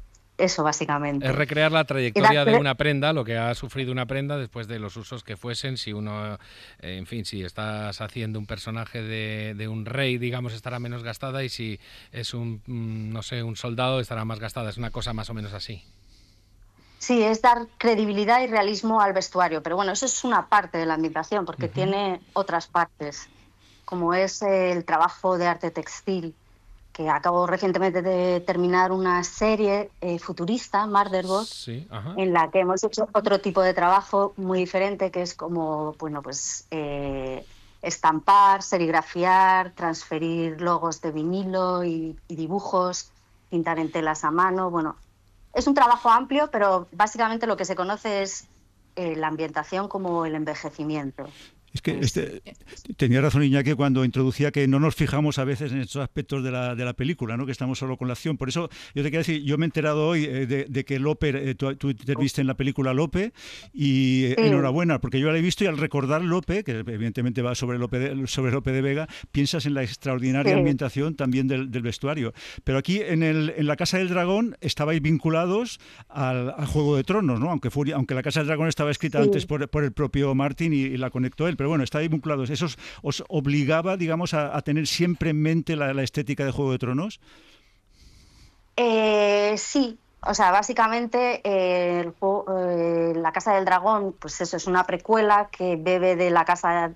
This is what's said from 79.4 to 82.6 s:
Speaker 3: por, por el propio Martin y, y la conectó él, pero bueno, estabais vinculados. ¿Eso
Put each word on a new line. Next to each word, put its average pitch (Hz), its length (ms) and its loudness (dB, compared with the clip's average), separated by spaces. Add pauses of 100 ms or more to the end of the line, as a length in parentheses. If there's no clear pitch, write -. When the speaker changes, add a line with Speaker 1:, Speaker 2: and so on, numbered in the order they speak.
Speaker 3:
por, 143 220 -4
por 151 160 0
el 131 80 0
propio 139 420 0
Martin 143 380 0
y, 143 60 2
y 135 180 0
la 127 140 -4
conectó 127 360 -2
él, 170 140 -2
pero 139 80 0
bueno, 151 160 0
estabais 151 240 -2
vinculados. 147 400 -2
¿Eso 147 160 -2